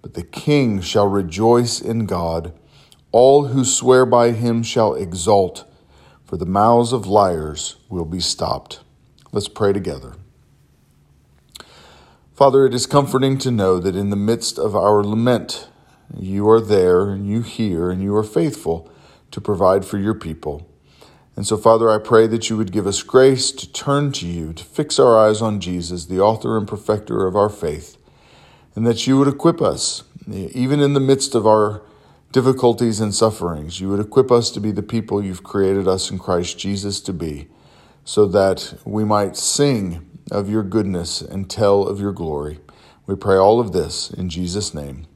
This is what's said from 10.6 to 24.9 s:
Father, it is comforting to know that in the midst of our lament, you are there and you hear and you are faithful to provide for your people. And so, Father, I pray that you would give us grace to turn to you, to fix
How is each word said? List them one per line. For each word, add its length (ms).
Father, 320
it 80
is 120
comforting 540
to 120
know 260
that 200
in 120
the 60
midst 420
of 160
our 300
lament, 640
you 320
are 120
there 480
and 180
you 140
hear 500
and 100
you 140
are 80
faithful 640
to 100
provide 420
for 140
your 180
people. 500
And 100
so, 120
Father, 340
I 60
pray 300
that 220
you 60
would 160
give 160
us 160
grace 480
to 180
turn 440
to 120
you, 280
to 100
fix 340